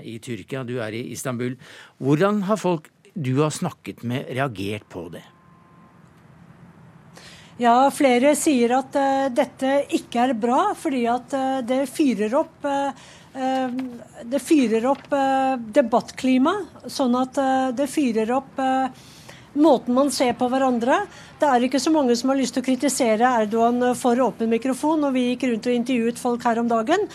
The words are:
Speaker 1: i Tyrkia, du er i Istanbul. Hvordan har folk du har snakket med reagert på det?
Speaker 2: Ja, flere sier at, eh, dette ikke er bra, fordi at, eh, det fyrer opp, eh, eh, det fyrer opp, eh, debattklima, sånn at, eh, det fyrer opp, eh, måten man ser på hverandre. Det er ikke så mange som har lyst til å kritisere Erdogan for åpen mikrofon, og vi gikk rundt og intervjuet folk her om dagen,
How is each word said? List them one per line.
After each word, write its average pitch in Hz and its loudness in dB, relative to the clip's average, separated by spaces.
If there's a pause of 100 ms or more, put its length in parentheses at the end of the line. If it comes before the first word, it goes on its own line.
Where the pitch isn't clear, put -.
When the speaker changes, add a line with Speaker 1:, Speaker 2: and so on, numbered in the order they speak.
Speaker 1:
i 113 -14
Tyrkia, 117 -10
du 123 -8
er 110 -6
i 117 -8
Istanbul. 123 -6 (420)
Hvordan 185 2
har 202 0
folk 175 -4 (280)
du 131 0
har 151 2
snakket - -8
med 120 -6
reagert 107 -6
på 85 -14
det? 80 -16 (2250)
Speaker 2:
Ja, 240 6
flere 269 4
sier 247 2
at, 262 -4
eh, 269 0
dette 262 -2
ikke 254 0
er 277 0
bra, 254 0
fordi 262 -2
at, 247 -4
eh, 269 -2
det 254 -2
fyrer 214 0
opp, 320 -2
eh, 277 -2 (420)
eh, 262 -2 (600)
det 269 -2
fyrer 226 2
opp, 262 -2
eh, 269 0 (160)
debattklima, 262 2 (200)
sånn 247 0
at, 262 -4
eh, 262 0
det 254 -2
fyrer 226 0
opp, 262 -6
eh, 262 0 (680)
måten 277 4
man 269 2
ser 247 0
på 247 -2
hverandre. 262 0 (320)
Det 302 2
er 247 4
ikke 262 0
så 320 0
mange 269 4
som 247 -2
har 269 2
lyst 262 -2
til 254 -2
å - -14
kritisere 254 2
Erdogan 240 2
for 240 2
åpen 233 0
mikrofon, 262 0
og 277 0
vi 247 0
gikk 247 -6
rundt 226 -4
og 240 0
intervjuet 240 -2
folk 240 -4
her 233 0
om 240 -2
dagen, 240 0